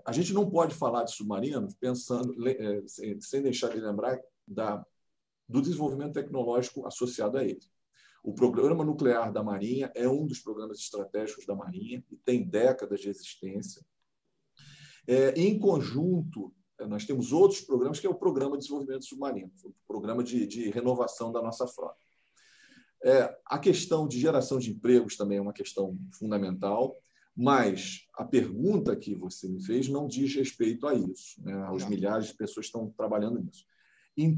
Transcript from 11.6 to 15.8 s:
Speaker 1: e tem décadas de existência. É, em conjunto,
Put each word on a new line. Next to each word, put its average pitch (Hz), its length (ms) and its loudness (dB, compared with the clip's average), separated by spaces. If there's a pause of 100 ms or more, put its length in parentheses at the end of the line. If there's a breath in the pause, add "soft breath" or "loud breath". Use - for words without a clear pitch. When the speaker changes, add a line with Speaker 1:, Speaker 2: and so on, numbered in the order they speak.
Speaker 1:
e - 60 -16
tem 120 320 0
décadas 104 540 2
de 101 80 -6
existência. - 760 -10 (1200 loud breath)
É, 131 320 4
em 202 220 4
conjunto, 156 960 0 (260)